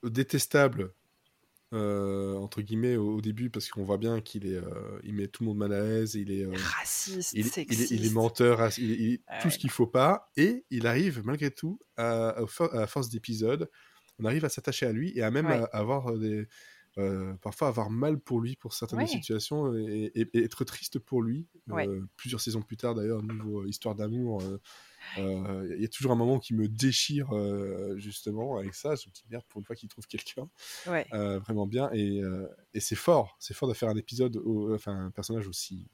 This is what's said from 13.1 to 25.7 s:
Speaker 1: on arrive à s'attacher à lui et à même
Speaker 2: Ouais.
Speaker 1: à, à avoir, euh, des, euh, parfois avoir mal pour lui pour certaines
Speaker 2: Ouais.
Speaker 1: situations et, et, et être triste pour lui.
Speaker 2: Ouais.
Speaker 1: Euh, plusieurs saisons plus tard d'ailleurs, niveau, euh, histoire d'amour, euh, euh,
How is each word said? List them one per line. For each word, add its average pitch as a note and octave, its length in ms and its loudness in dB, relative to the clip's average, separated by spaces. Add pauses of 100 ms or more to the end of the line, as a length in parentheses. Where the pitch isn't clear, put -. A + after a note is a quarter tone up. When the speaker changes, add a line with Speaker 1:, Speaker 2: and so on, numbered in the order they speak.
Speaker 1:
on A2 60 -2
arrive D3+ 200 2
à C#3+ 40 2
s'attacher - 360 -2
à A#2+ 60 2
lui C3+ 260 -2
et A#2+ 40 0
à A2 100 2
même D3 160 2
Speaker 2:
Ouais. D#3 60 4
Speaker 1:
à, A#2+ 120 4
à A2+ 140 -4
avoir, B2 320 0
euh, A2+ 60 0
des, G#2+ 300 -2 (500)
euh, F#2+ 380 0
parfois G#2+ 340 -2
avoir A2 200 0
mal C3+ 300 0
pour A#2+ 220 0
lui A#2+ 160 -4
pour - 160 -12
certaines - 260 -4
Speaker 2:
Ouais. D4 80 2
Speaker 1:
situations D3 680 -2
et, G#2+ 380 -2
et, A2+ 180 2
et A#2 100 6
être A2+ 220 -2
triste - 340 -8
pour B2 220 0
lui. B2+ 260 -2 (200)
Speaker 2:
Ouais. D3 200 -2
Speaker 1:
Euh, F#2+ 180 -4 (120)
plusieurs B2 240 -6
saisons A2 200 -2
plus G#2+ 140 -10
tard A#2 200 -2
d'ailleurs, G#2+ 280 -2
niveau, G#2+ 380 -4
euh, G2 80 -4
histoire G#2 260 -4
d'amour, G#2+ 460 -2
euh, F#2+ 180 -4 (580)
euh, F#2+ 600 -2